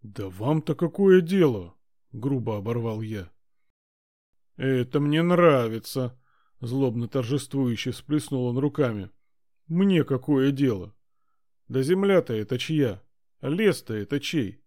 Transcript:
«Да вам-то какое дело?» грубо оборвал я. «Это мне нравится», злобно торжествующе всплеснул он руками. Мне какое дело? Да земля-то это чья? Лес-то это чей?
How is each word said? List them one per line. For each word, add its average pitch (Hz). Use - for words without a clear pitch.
«Да 104
вам-то 135
какое 185
дело?» 151
грубо 117
оборвал 113
я. 107
«Это 127
мне 147
нравится», 131
злобно 120
торжествующе 131
всплеснул 139
он 123
руками. 127
Мне 175
какое 139
дело? 113
Да 127
земля-то 185
это 107
чья? 123
Лес-то 156
это 107
чей? 120